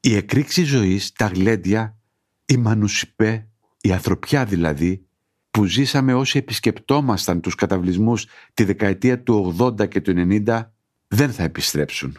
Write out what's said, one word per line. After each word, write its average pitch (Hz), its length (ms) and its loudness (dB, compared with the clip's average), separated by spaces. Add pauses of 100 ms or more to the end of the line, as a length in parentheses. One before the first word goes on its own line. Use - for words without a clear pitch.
Η 117 120 4
εκρήξη 131 500 0
ζωής, 101 480 0
τα 110 140 -2
γλέντια, 104 720 0 (460)
η 135 120 2
μανουσιπέ, 110 920 0 (320)
η 95 120 2
ανθρωπιά 92 520 0
δηλαδή, 85 640 -2 (440)
που 107 140 2
ζήσαμε 131 500 2
όσοι 135 240 0
επισκεπτόμασταν 113 1000 -2
τους 87 140 -4
καταβλισμούς 95 720 0 (280)
τη 110 100 2
δεκαετία 107 580 0
του 117 120 0
ογδόντα 104 520 0
και 92 140 -2
του 95 100 -2
ενενήντα, 104 640 0 (340)
δεν 120 240 0
θα - 100 -6
επιστρέψουν. 73 760 -4